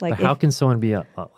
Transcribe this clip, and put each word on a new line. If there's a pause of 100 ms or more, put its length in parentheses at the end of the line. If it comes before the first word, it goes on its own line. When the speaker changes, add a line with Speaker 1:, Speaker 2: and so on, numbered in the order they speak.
Speaker 1:
Like,
Speaker 2:
But
how
Speaker 1:
if
Speaker 2:
can
someone
be,
a, (120)
a, (120)